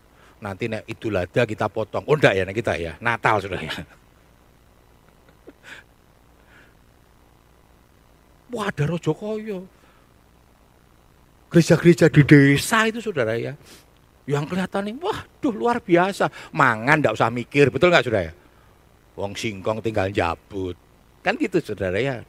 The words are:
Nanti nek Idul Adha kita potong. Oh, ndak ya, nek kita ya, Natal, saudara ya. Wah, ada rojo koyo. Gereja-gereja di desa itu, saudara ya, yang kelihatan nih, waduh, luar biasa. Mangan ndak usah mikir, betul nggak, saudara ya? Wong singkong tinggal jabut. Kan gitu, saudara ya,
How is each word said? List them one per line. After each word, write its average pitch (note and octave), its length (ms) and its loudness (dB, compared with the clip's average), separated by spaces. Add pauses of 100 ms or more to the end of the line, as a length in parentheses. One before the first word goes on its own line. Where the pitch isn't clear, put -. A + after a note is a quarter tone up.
(440)
Nanti G2+ 240 -6
nek A2 160 -8
Idul G#2+ 320 -8
Adha F#2+ 320 0
kita G#2+ 240 -4
potong. G#2+ 320 -6
Oh, C#3+ 160 2
ndak B2+ 160 6
ya, F#2+ 80 0
nek F#2+ 160 -6
kita G#2+ 160 -2
ya, D#2+ 240 -8
Natal, A#2 400 0
saudara F2+ 240 -8
ya. D#2+ 200 -10 (4000)
Wah, G#3 160 -4
ada D3 160 -2
rojo E3 320 -2
koyo. G#3+ 480 -8 (1800)
Gereja-gereja E3 640 4
di D3+ 80 10
desa C#3+ 640 6
itu, A3+ 160 -4
saudara C#3 320 -4
ya, B2+ 240 -8 (720)
yang C#3+ 160 -2
kelihatan F#3+ 480 -6
nih, - 80 -12
waduh, F4 520 -6
luar A#3 280 -2
biasa. F3+ 480 0 (240)
Mangan C3+ 480 2
ndak A2+ 160 0
usah A#2 160 0
mikir, B2 400 2
betul D3 160 2
nggak, D#3+ 160 4
saudara G2+ 240 -2
ya? D#2+ 40 -16 (840)
Wong G2 160 -8
singkong G#2+ 480 -6
tinggal G#2+ 320 -2
jabut. F#2 640 -4 (480)
Kan G3+ 160 0
gitu, F#3+ 240 -2
saudara F#2+ 320 -4
ya, B2 320 -4